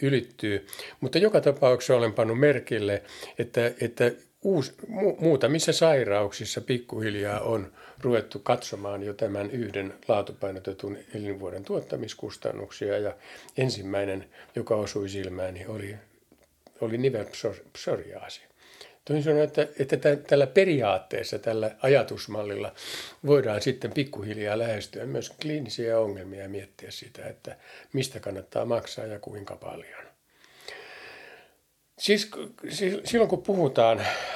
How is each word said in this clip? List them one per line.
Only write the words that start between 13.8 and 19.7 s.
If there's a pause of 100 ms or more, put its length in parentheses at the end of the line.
joka
osui
silmääni,
oli, (880)
oli
nivelpsoriaasi. (640)
Toisin
sanoen,
että, (120)